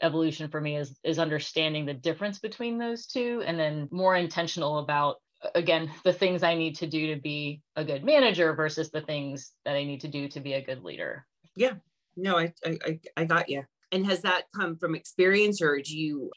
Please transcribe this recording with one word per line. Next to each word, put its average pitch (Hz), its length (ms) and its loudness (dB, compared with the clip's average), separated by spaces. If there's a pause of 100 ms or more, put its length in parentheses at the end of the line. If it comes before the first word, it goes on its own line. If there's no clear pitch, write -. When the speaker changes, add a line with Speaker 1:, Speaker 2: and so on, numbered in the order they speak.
Speaker 1:
evolution 156 480 0
for 156 100 -4
me 147 160 -2
is, 139 280 -6
is 160 140 0
understanding 151 680 0
the 143 80 -4
difference 165 440 -4
between 233 400 -6
those 233 280 -6
two, 240 400 -2
and 170 120 -2
then 151 320 0
more 185 260 4
intentional 160 600 0
about, 143 380 2 (380)
again, 165 360 2 (140)
the 180 80 6
things 180 300 2
I 170 120 4
need 160 220 -2
to 170 100 -4
do 156 280 -2
to 143 60 -6
be 147 400 -6 (160)
a 156 80 -2
good 143 200 -4
manager 208 500 6
versus 156 360 -2
the 156 100 -4
things 143 520 -6 (120)
that 143 120 0
I 143 80 0
need 139 180 -6
to 160 60 -8
do 143 200 -6
to 143 120 -10
be 135 140 -4
a 135 100 -4
good 127 180 -8
leader. 85 440 -8 (280)
Speaker 2:
Yeah. 233 200 0 (420)
No, 180 220 2
I, 165 140 2 (120)
I, 160 220 -2
I, 160 140 -2 (180)
I 165 60 2
got 165 260 2
you. 139 120 -4 (300)
And 190 140 0
has 185 160 0
that 185 220 0 (100)
come 175 220 -2
from 165 180 -2
experience, 196 680 4
or 143 180 4
do 151 160 -10
you 147 400 -4